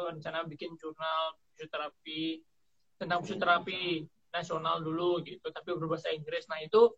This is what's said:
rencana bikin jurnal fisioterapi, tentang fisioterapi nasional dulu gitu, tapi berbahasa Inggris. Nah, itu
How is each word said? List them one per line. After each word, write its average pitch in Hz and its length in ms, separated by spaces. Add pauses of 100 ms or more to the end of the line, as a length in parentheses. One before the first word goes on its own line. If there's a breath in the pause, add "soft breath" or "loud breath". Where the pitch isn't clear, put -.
rencana 165 400
bikin 165 320
jurnal 160 560 (200)
fisioterapi, 156 920 (540)
tentang 175 260
fisioterapi 175 800 (240)
nasional 165 540
dulu 170 400
gitu, - 260
tapi 156 240
berbahasa 160 380
Inggris. 156 340
Nah, 156 160
itu 220 360